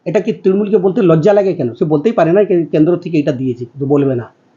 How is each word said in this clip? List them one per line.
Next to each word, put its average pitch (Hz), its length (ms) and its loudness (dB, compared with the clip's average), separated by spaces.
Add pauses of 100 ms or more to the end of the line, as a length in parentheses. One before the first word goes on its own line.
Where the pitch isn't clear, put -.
এটা 180 140 0
কি 190 140 -2
তৃণমূলকে 196 440 0
বলতে 190 240 0
লজ্জা 165 320 4
লাগে 196 200 2
কেন? 123 200 -4
সে - 120 -4
বলতেই 151 260 0
পারে 165 200 2
না, 202 120 4
"কে-, 180 220 0
কেন্দ্র 160 320 0
থেকে 165 220 -4
এটা 143 120 0
দিয়েছে", 123 340 -6
কিন্তু 135 200 -10
বলবে 139 300 0
না। 113 160 -8 (260)